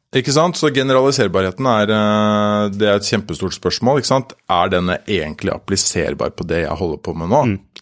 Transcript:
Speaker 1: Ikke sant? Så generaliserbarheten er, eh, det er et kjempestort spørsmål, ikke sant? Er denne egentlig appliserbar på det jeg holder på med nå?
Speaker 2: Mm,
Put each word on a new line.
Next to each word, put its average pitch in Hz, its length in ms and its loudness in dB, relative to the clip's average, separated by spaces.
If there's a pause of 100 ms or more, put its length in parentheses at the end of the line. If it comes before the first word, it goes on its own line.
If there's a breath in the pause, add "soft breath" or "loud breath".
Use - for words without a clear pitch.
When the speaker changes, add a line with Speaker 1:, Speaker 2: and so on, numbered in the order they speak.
(140)
Speaker 1:
Ikke 139 180 0
sant? 160 240 2
Så 151 180 0
generaliserbarheten 131 920 2
er, 107 240 2
eh, 104 800 2
det 101 180 0
er 101 80 4
et 104 80 0
kjempestort 95 560 -4
spørsmål, 117 400 0
ikke 123 60 -4
sant? 131 280 -2 (160)
Er 90 200 2
denne 90 360 0
egentlig 85 480 -2
appliserbar - 800 -2
på 85 160 -10
det 82 200 -2
jeg 76 100 -4
holder 82 220 -4
på 85 160 -8
med 82 140 -6
nå? 139 160 2
Speaker 2:
Mm, 98 140 -2 (220)